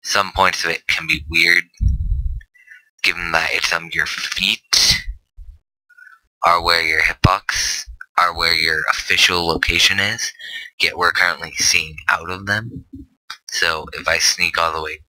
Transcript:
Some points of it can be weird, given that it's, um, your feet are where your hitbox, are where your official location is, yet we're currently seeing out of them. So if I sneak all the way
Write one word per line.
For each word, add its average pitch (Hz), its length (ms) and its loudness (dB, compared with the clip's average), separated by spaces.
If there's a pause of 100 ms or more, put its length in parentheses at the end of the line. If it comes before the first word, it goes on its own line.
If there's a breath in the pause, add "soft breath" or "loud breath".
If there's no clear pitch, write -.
Some 98 320 -2
points 92 320 2
of 82 60 0
it - 160 -6
can 82 200 -2
be 78 220 -2
weird, 85 360 4 (1400 loud breath)
given 85 300 -2
that 80 200 2
it's, 87 220 -2
um, 82 180 -4
your 76 140 -2
feet - 960 0 (1400 loud breath)
are 85 160 4
where 85 180 4
your 80 220 2
hitbox, - 840 0 (340)
are 87 160 2
where 85 200 2
your 80 360 0
official 90 560 2
location 87 540 2
is, 104 320 -2 (480 loud breath)
yet - 160 0
we're 85 160 2
currently 82 440 0
seeing 80 400 0 (120)
out 87 220 0
of 95 160 -6
them. 107 400 -4 (640)
So 80 420 -2
if 76 160 -6
I 82 80 2
sneak 85 400 0
all 82 160 2
the 80 80 -4
way 78 200 -8 (100)